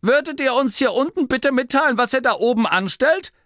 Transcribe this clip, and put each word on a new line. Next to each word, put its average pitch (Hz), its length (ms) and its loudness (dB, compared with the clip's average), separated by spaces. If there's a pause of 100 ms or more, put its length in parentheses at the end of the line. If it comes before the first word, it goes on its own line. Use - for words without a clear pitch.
Würdet 285 400 0
ihr 262 140 0
uns 254 220 0
hier 254 160 2
unten 277 360 -2
bitte 269 240 0
mitteilen, 262 460 0
was 240 140 0
ihr 262 80 0
da 247 140 0
oben 226 320 0
anstellt?, 247 640 0 (140)